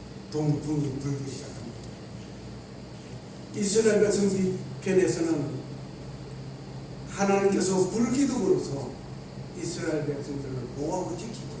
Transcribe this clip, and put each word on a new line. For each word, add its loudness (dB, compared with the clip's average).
동풍이 0
불기 -4
시작합니다. -8
이스라엘 6
백성 6
뒤편에서는 2
하나님께서 4
불기둥으로서 2
이스라엘 -2
백성들을 -4
보호하고 -2
지키고 -8